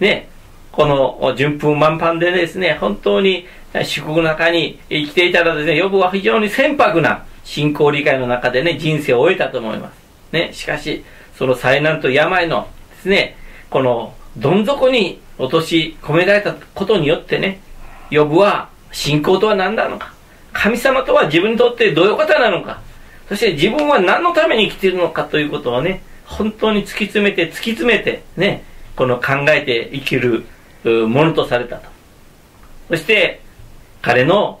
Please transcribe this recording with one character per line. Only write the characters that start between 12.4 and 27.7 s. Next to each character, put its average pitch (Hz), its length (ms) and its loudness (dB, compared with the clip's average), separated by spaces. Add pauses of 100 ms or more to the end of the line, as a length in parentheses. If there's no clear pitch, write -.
の 117 180 -4 (300)
で - 60 -20
す 185 80 -4
ね、 185 260 0 (320)
こ 143 140 0
の 117 320 -2 (240)
ど 135 160 2
ん 208 100 2
底 277 240 2
に 240 320 0 (160)
落 131 140 -4
と 160 100 2
し 160 400 -2
込 147 140 -4
め 175 100 4
ら 202 80 4
れ 208 80 4
た 170 140 -4
こ - 320 -8
と 214 100 2
に 151 120 0
よ 165 80 2
っ - 80 -10
て - 140 -2
ね、 190 220 -4 (500)
ヨ 151 140 4
ブ 151 140 2
は 196 320 2 (200)
信 147 320 -2
仰 190 160 4
と 214 100 2
は 214 60 2
何 196 220 0
な - 100 0
の - 120 -8
か、 - 160 -16 (400)
神 240 240 0
様 254 240 2
と 254 120 0
は - 120 4
自 160 160 2
分 220 100 2
に 226 60 0
と 240 120 4
っ - 60 -6
て 208 160 2
ど 160 120 4
う - 20 6
い - 20 4
う 214 80 0
方 302 220 2
な 233 120 2
の 170 120 -2
か、 - 180 -12 (500)
そ 202 60 -4
し 208 40 -10
て 220 120 0
自 156 180 2
分 294 180 0
は 277 120 4
何 196 240 2
の 349 80 2
た 330 160 2
め 294 80 0
に 208 120 2
生 - 80 -10
き - 40 -18
て 196 80 2
い - 20 4
る 180 80 -2
の 175 100 0
か 156 140 -4
と 151 160 -4
い 151 60 0
う 147 60 -6
こ 147 100 -6
と 123 120 -4
を 123 80 0
ね、 190 220 -4 (240)
本 214 240 -4
当 214 220 -2
に 208 100 0
突 - 20 -12
き - 60 -14 (140)
詰 202 180 -2
め 202 80 2
て、 190 160 -2
突 233 40 -10
き - 40 -14 (160)